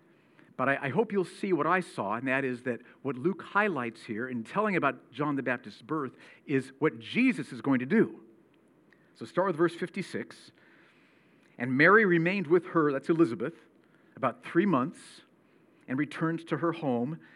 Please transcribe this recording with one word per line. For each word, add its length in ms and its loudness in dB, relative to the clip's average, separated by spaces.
but 120 0
I, 140 0
I 60 -2
hope 220 -2
you'll 140 0
see 280 -4
what 140 2
I 140 2
saw, 340 -4
and 120 -4
that 160 0
is 200 -4
that 180 -4
what 160 -6
Luke 240 -2
highlights 600 -2
here 240 -6
in 160 -6
telling 340 -2
about 340 -2
John 240 -2
the 80 -4
Baptist's 380 -6
birth 320 -6
is 340 -2
what 200 0
Jesus 520 0
is 100 -12
going 180 2
to 60 -4
do. 360 2
So 100 -14
start 220 0
with 100 -2
verse 180 2
fifty-six. 760 -10
"And 200 -2
Mary 280 8
remained 420 2
with 200 4
her," 240 2
that's 180 -2
Elizabeth, 460 2
"about 280 -4
three 220 2
months 560 -2
and 120 -4
returned 480 -4
to 100 -2
her 160 -2
home. 460 -2